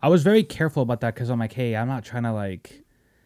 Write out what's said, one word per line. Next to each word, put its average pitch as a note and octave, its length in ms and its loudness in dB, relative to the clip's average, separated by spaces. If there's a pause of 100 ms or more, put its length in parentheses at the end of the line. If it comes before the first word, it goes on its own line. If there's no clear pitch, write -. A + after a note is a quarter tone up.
I D3+ 80 2
was F3 120 6
very G#3 220 4
careful D3+ 400 -2
about A#2+ 180 -2
that A2+ 140 -2
'cause A#2+ 140 -6
I'm B2 100 0
like, A2 140 -4
"Hey, A#2+ 220 -2
I'm A#2 120 -2
not B2+ 180 -6
trying A#2+ 180 -6
to, A#2 80 -2
like, G2+ 520 -8 (420)